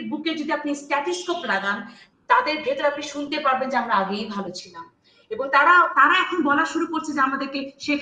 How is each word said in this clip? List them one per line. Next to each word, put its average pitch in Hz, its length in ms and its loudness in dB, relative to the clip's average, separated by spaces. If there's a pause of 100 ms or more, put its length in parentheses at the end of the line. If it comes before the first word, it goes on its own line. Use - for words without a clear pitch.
বুকে 302 300 -4
যদি 302 180 -4
আপনি 294 120 -4 (120)
স্ট্যাথোস্কোপ 330 580 -2 (120)
লাগান, 196 260 -2 (540)
তাদের 302 240 2 (100)
ভেতরে 330 260 0
আপনি 294 120 -6 (100)
শুনতে 285 320 -6
পারবেন 262 260 0
যে 262 100 0
আমরা 233 200 -2
আগেই 202 240 -4 (100)
ভালো 185 160 -8 (100)
ছিলাম। - 240 -18 (460)
এবং 220 140 -6 (100)
তারা, 294 200 8 (220)
তারা 294 260 8
এখন 359 160 -2 (100)
বলা 302 240 4
শুরু 330 200 0
করছে 302 220 -4
যে 285 120 2
আমাদেরকে 269 320 -4 (260)
শেখ 285 160 0